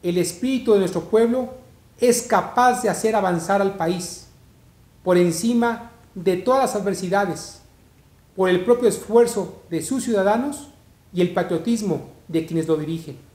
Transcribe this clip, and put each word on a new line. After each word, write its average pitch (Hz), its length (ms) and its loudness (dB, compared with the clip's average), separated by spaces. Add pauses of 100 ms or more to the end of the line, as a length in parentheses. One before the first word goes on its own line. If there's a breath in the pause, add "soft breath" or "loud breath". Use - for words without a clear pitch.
"El 175 140 -2
espíritu 247 560 0
de 202 60 6
nuestro 180 240 0
pueblo 233 480 0 (480)
es 240 240 2
capaz 240 600 2
de 220 60 0
hacer 220 260 0
avanzar 190 460 0
al 196 160 0
país 170 520 -4 (760)
por 180 160 4
encima 226 720 0 (240)
de 180 220 0
todas 254 260 2
las 208 180 -2
adversidades, 185 800 -4 (760)
por 185 120 0
el 180 160 0
propio 240 240 4
esfuerzo 208 800 0
de 165 140 -4
sus 262 220 -4
ciudadanos 226 640 0 (440)
y 180 80 -2
el 175 140 2
patriotismo 180 760 -2 (200)
de 160 180 -2
quienes 160 220 -4
lo 160 80 2
dirigen". 156 420 -8 (160)